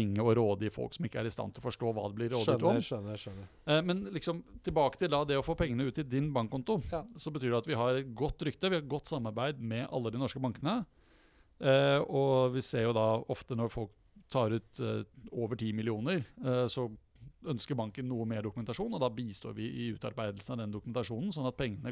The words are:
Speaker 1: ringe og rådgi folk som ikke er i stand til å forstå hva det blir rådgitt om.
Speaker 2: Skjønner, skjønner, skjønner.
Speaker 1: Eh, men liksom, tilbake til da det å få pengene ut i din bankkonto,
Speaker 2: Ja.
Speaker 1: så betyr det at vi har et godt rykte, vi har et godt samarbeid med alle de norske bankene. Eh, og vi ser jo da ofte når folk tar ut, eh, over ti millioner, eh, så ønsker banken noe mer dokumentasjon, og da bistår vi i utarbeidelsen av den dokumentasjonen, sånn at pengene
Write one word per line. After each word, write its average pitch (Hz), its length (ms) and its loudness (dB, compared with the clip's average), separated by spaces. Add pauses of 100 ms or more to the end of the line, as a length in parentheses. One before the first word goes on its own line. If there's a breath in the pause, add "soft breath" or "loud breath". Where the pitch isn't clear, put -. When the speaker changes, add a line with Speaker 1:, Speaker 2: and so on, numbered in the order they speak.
Speaker 1:
ringe 104 240 2
og 113 80 8
rådgi 107 400 4
folk 123 240 -6
som 170 80 -2
ikke 117 160 -4
er 113 80 -2
i - 80 -6
stand 101 160 -4
til 117 80 -14
å 131 80 -2
forstå 113 240 0
hva 101 160 -2
det 101 80 -8
blir 120 160 0
rådgitt 120 240 4
om. 190 240 4
Speaker 2:
Skjønner, - 80 -6
skjønner, 104 320 -6
skjønner. 95 260 -12 (220)
Speaker 1:
Eh, 156 160 6
men 185 160 0 (160)
liksom, 170 240 -4 (240)
tilbake 156 320 2
til 165 160 2
da 143 160 4
det 139 80 2
å 131 80 -2
få 165 160 0
pengene 131 240 0
ut 135 160 -2
i 135 80 -8
din 143 240 0
bankkonto, 131 460 0 (100)
Speaker 2:
Ja. 160 140 -4 (100)
Speaker 1:
så 160 160 -8
betyr 127 240 0
det 117 80 4
at 156 80 -4
vi 127 80 2
har 127 240 4
et 135 160 -8
godt 139 240 -2
rykte, 151 240 -2
vi 185 140 2
har - 20 -4
et 139 80 -8
godt 147 240 -4
samarbeid 123 480 -2
med 113 320 -2
alle 117 160 0
de 113 160 -2
norske 131 160 -4
bankene. 151 380 0 (800 soft breath)
Eh, 139 480 6
og 135 480 4
vi 131 80 0
ser 117 220 2
jo 117 100 4
da 110 120 6 (280)
ofte - 240 -6
når 117 140 0
folk 110 180 -4 (400)
tar 113 240 4
ut, - 240 -4
eh, 110 220 -2 (340)
over 113 240 -2
ti 110 160 0
millioner, 113 460 0 (180)
eh, 127 320 2
så 127 140 -2 (640)
ønsker 139 240 -4
banken 120 320 -4
noe 117 240 -2
mer 107 160 -2
dokumentasjon, 120 480 -4
og - 80 0
da 127 80 6
bistår 113 480 -6
vi 110 80 -4
i 123 240 -4
utarbeidelsen 107 640 -4
av 117 80 -4
den 104 140 -4
dokumentasjonen, 117 580 -4
sånn 135 160 -2
at - 80 -6
pengene 123 340 -4